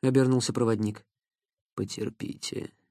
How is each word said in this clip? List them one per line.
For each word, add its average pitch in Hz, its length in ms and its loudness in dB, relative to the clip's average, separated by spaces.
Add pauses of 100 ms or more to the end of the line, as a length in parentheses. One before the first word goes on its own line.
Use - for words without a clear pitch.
обернулся 131 520 4
проводник. 107 520 0 (680)
«Потерпите». - 960 -8 (200)